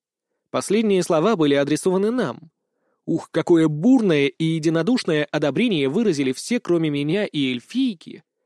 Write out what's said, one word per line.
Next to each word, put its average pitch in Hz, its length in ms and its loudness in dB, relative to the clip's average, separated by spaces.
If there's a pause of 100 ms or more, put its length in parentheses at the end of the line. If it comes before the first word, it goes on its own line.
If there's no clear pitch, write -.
(520)
Последние 202 520 2
слова 180 320 2
были 147 200 2
адресованы 180 560 0
нам. 165 400 -6 (540)
Ух, 160 260 -4
какое 160 360 2
бурное 160 600 2
и - 160 -4
единодушное 160 880 0
одобрение 151 580 0
выразили 147 420 0
все, 233 280 -4
кроме 165 300 0
меня 151 360 -2
и 135 260 -4
эльфийки. 214 720 -6 (220)